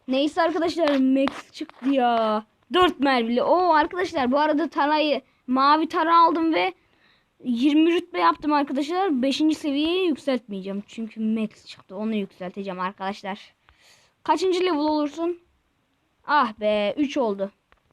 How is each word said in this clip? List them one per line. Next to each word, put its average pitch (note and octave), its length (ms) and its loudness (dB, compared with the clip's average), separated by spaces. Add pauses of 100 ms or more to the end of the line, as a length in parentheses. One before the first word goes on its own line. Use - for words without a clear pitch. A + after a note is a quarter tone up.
Neyse C#4+ 340 0
arkadaşlar D#4+ 540 0
Max C4+ 560 0
çıktı - 360 -8
ya. A#3 560 0 (280)
Dört F4+ 280 2
mermili. B3 420 0
Oo F4 300 2
arkadaşlar D#4+ 600 0
bu C#4+ 60 2
arada D4+ 300 0
tarayı, D4+ 540 0 (240)
mavi C#4+ 420 2
tara E4+ 360 4
aldım E4 300 2
ve F4+ 200 0 (720)
yirmi D4 480 2
rütbe F4 260 -2
yaptım E4+ 340 2
arkadaşlar. D4 680 0
Beşinci D4+ 320 2
seviyeye D#4 520 -2
yükseltmeyeceğim. G3+ 800 -6
Çünkü A3 340 -12
Max A3 460 -4
çıktı. - 300 -18
Onu A3 180 -4
yükselteceğim G3 680 -8
arkadaşlar. G3 720 -8 (680)
Kaçıncı E4+ 380 0
level F4+ 180 0
olursun? D4+ 600 -2 (880)
Ah C4 340 0
be, G#3 360 0
üç C#4+ 200 -2
oldu. G3+ 340 -2 (420)